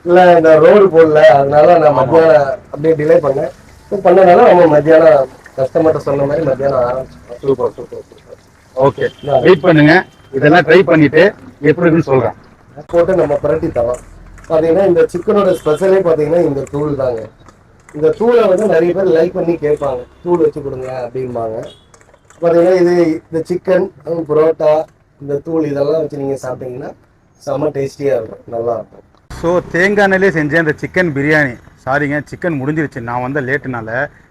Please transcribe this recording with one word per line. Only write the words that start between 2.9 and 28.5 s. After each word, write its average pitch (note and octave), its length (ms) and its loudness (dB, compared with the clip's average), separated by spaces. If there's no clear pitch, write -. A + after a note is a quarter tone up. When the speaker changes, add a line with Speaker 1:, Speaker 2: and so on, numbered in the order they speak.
Speaker 1:
டிலே D#3 240 2
பண்ணேன்." D3+ 320 -2
So G3 140 -6
பண்ணனால F#3+ 440 4
நம்ம F3 200 6
மத்தியானம் D3+ 600 4
கஸ்டமர்கிட்ட D#3 400 -2
சொன்ன C#3+ 260 -4
மாதிரி D3 220 -4
மத்தியானம் C3+ 340 -2
ஆரம்பிச்சோம். B2 600 -8
Speaker 2:
சூப்பர், B2 320 -4
சூப்பர், A#2+ 280 -16
சூப்பர். - 840 -6
ஓகே, B2 160 -6
Speaker 1:
Yeah. C#3 160 0
Speaker 2:
வெயிட் F3 200 4
பண்ணுங்க. E3 440 4
இதெல்லாம் D3 280 2
ட்ரை E3+ 220 4
பண்ணிட்டு D#3 380 2
எப்படி E3+ 680 -2
இருக்குன்னு D#3+ 120 2
சொல்றேன். C3 320 -2
Speaker 1:
போட்டு E3+ 300 0
நம்ம D3+ 200 0
புரட்டி D#3 320 -4
தரோம். B2 300 -4
பாத்தீங்கன்னா E3 360 0
இந்த E3 220 2
சிக்கனோட G3 380 0
ஸ்பெஷலே F#3 340 0
பாத்தீங்கன்னா E3 460 0
இந்த C3+ 260 -4
தூள் C#3+ 240 -6
தாங்க. B2 340 -6
இந்த D3+ 160 -2
தூளை A#3+ 380 2
வந்து G#3 200 0
நிறைய E3+ 260 0
பேர் F#3+ 140 -2
லைக் E3 260 0
பண்ணி E3+ 200 -4
கேட்பாங்க, C#3+ 520 -4
"தூள் F3 140 -2
வச்சு D3+ 260 -2
கொடுங்க" C3 280 -10
அப்படிம்பாங்க. A#2+ 760 -8
பாத்தீங்கன்னா E3+ 340 2
இது F3 460 0
இந்த D#3+ 220 -6
சிக்கன், F#3 380 -2
புரோட்டா, D#3 800 0
இந்த C#3+ 140 -6
தூள் D#3+ 300 -4
இதெல்லாம் C#3+ 360 -2
வச்சு C#3+ 160 -8
நீங்க C#3 260 -6
சாப்பிட்டீங்கன்னா B2+ 500 -12
செம்ம C#3 220 -6
டேஸ்டியா C#3 440 -6
இருக்கும், A2 340 -6
நல்லா A#2 280 -6